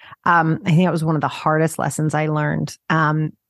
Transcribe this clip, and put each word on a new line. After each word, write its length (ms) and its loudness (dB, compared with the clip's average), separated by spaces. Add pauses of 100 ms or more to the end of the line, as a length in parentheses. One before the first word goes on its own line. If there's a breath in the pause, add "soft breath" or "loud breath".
(260 loud breath)
Um, 400 2
I 60 0
think 140 6
that 60 2
was 140 -2
one 100 0
of 60 0
the 80 -2
hardest 500 0
lessons 340 -2
I 140 0
learned. 500 -4 (120)
Um, 420 0 (180)